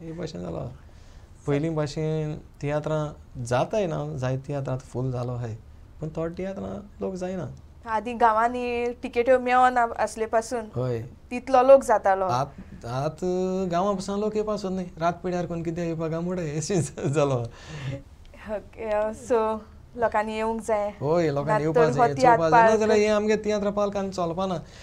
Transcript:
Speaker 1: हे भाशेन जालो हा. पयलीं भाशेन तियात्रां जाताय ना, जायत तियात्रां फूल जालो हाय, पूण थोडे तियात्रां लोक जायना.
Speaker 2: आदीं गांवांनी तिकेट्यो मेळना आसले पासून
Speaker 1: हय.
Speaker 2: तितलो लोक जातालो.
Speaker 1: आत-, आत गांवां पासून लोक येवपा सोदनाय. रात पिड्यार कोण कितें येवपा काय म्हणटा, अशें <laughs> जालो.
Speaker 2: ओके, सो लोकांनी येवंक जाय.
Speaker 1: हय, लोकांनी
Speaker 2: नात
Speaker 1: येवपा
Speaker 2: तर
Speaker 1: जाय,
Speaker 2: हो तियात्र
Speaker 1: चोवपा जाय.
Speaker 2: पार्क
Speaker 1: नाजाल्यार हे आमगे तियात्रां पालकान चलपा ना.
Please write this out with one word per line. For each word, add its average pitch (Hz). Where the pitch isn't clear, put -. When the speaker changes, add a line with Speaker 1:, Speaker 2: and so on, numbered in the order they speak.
Speaker 1:
हे 165
भाशेन 170
जालो 170
हा. -
पयलीं 147
भाशेन 156
तियात्रां 151
जाताय 165
ना, 151
जायत 131
तियात्रां 135
फूल 127
जालो 123
हाय, 120
पूण 156
थोडे 165
तियात्रां 196
लोक 196
जायना. 180
Speaker 2:
आदीं 220
गांवांनी 240
तिकेट्यो 254
मेळना 247
आसले 220
पासून 226
Speaker 1:
हय. 120
Speaker 2:
तितलो 247
लोक 269
जातालो. 196
Speaker 1:
आत-, 143
आत 143
गांवां 190
पासून 196
लोक 214
येवपा 214
सोदनाय. 190
रात 170
पिड्यार 175
कोण 170
कितें 170
येवपा 165
काय 160
म्हणटा, 180
अशें 156
<laughs> 135
जालो. 139
Speaker 2:
ओके, 214
सो 220
लोकांनी 220
येवंक 220
जाय. 208
Speaker 1:
हय, 160
लोकांनी 143
Speaker 2:
नात 139
Speaker 1:
येवपा 156
Speaker 2:
तर 151
Speaker 1:
जाय, 240
Speaker 2:
हो -
तियात्र 247
Speaker 1:
चोवपा 220
जाय. -
Speaker 2:
पार्क 226
Speaker 1:
नाजाल्यार 220
हे 208
आमगे 214
तियात्रां 208
पालकान 202
चलपा 180
ना. 185